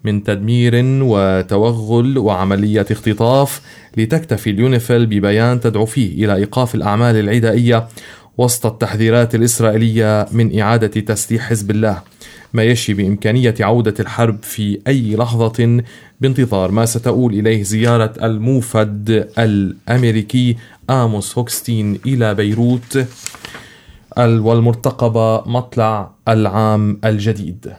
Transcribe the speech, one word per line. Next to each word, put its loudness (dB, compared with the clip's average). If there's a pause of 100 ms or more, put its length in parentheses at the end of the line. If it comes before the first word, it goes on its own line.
من -2
تدمير 0 (120)
وتوغل 0
وعملية 0
اختطاف، 0 (360)
لتكتفي -2
اليونيفيل 2
ببيان 2
تدعو 0
فيه -2
إلى 2
إيقاف -2
الأعمال 0
العدائية 2 (500)
وسط 0
التحذيرات 0
الإسرائيلية 2
من 2
إعادة 0
تسليح -4
حزب -4
الله، 0 (500)
ما 0
يشي 2
بإمكانية 0
عودة 2
الحرب -2
في -4
أي 0
لحظة، 0 (380)
بانتظار 0
ما 2
ستؤول 0
إليه 0
زيارة 0 (100)
الموفد 0 (100)
الأمريكي 0 (340)
آموس -2
هوكستين -4
إلى 0
بيروت 0 (1120)
ال-، 4
والمرتقبة 0
مطلع -2 (180)
العام 0
الجديد -4